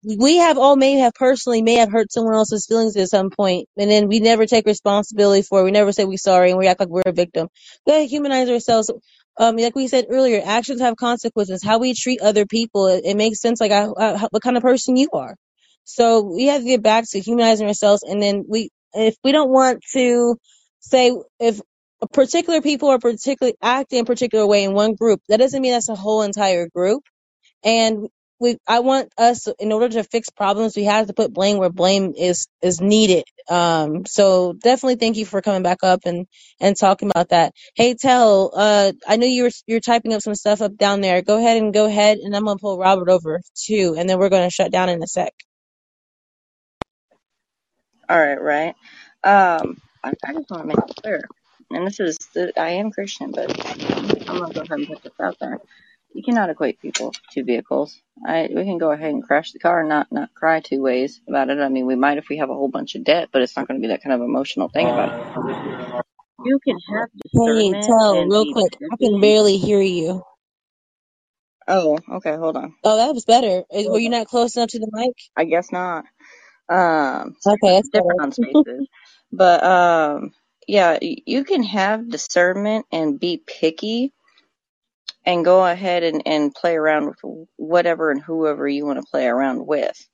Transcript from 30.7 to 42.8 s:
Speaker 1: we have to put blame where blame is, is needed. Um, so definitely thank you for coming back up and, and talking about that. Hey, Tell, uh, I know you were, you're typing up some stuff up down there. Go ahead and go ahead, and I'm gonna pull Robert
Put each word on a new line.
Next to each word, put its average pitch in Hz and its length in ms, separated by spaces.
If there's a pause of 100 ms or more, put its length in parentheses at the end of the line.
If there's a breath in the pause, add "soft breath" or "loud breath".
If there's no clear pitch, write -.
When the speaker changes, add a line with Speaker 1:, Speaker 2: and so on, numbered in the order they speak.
Speaker 1:
we 208 100
have 214 220
to 208 60
put 220 200
blame 196 260
where 180 120
blame 185 460
is, 175 320 (120)
is 175 200
needed. 202 420 (260)
Um, 165 560
so 185 500
definitely 254 420
thank 226 200
you 214 80
for 196 180
coming 190 200
back 180 220
up 185 200
and, 175 220 (340 soft breath)
and 196 160
talking 202 320
about 180 200
that. 165 240 (240 soft breath)
Hey, 240 180
Tell, 226 580
uh, 202 400 (140)
I 214 100
know 240 120
you 247 160
were, 240 60 (180)
you're 226 100
typing 226 340
up 208 100
some 208 120
stuff 208 260
up 208 160
down 202 260
there. 185 200
Go 214 160
ahead 226 240
and 214 100
go 214 140
ahead, 208 320
and 202 160
I'm 208 120
gonna 202 120
pull 196 200
Robert 185 300